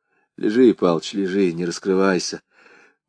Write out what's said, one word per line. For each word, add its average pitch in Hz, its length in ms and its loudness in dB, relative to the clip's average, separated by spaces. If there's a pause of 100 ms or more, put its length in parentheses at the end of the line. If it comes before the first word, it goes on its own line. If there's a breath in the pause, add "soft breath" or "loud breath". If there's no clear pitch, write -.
(380)
Лежи, 110 360 4
Палыч, 85 400 -2
лежи, 95 380 -2
не 85 140 -6
раскрывайся". 95 760 -2 (680 soft breath)